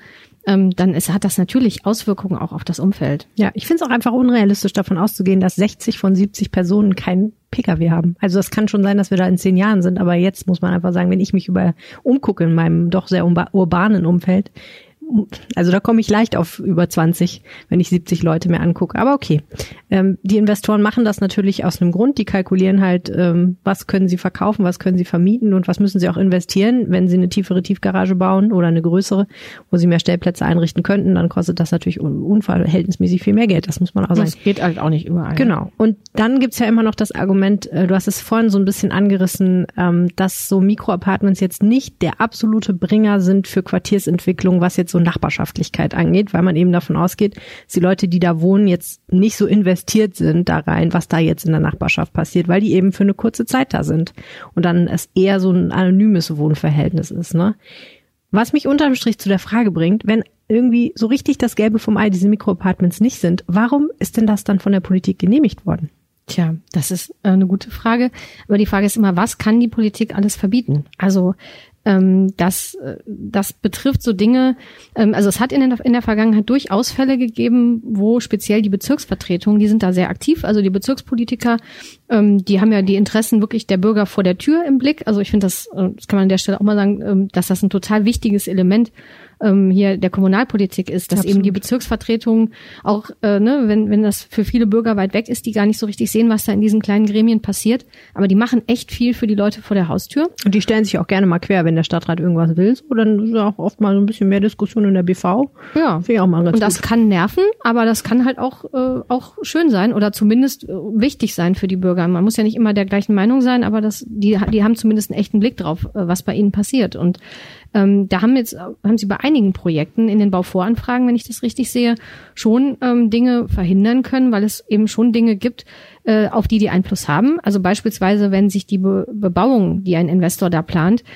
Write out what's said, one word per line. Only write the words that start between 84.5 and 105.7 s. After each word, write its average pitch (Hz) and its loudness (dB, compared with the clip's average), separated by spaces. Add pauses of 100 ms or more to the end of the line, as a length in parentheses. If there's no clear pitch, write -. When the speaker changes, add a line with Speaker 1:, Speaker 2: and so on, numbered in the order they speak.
Speaker 1:
im 277 2
Blick. 277 -2
Also 208 0
ich - -4
finde 202 2
das, - -4 (100)
äh, 190 0
das - -20
kann 208 0
man 190 2
an 190 4
der 190 2
Stelle 196 -4
auch 202 -2
mal 208 2
sagen, 202 0
ähm, 196 0
dass - -4
das 185 -2
ein 202 2
total 202 0
wichtiges 214 -2
Element, 196 2 (520)
ähm, 196 4
hier 190 2
der 185 -2
Kommunalpolitik 196 0
ist, 180 -6
dass 190 0
Speaker 2:
Absolut. 190 0
Speaker 1:
eben 196 4
die 190 2
Bezirksvertretungen 226 -2 (280)
auch, 208 -4 (100)
äh, 202 0
ne, 254 2
wenn, 208 0
wenn 214 2
das 208 -2
für - -4
viele 226 0
Bürger 220 0
weit 196 -2
weg 226 -2
ist, 240 -6
die 226 -6
gar 208 2
nicht 214 2
so 220 -6
richtig 208 -4
sehen, 226 2
was 214 0
da 220 -2
in 202 0
diesen 214 2
kleinen 208 2
Gremien 214 2
passiert, 220 -2 (300)
aber 196 2
die 190 4
machen 226 2
echt 247 -4
viel 240 0
für 240 -4
die 208 0
Leute 208 -2
vor - -6
der 180 0
Haustür. 285 -4 (160)
Speaker 2:
Und 190 2
die 208 2
stellen 220 2
sich 185 -2
auch 175 -4
gerne 196 2
mal 175 2
quer, 180 0
wenn 165 2
der 160 2
Stadtrat 170 -4
irgendwas 165 2
will, 208 2
so, - -10 (100)
dann 220 2
ist 220 -2
ja 214 0
auch 208 -4
oft 170 -4
mal 202 2
so 196 4
ein 202 2
bisschen 208 0
mehr 196 2
Diskussion 208 -2
in 196 2
der 185 2
B 180 0
V. 208 -2 (240)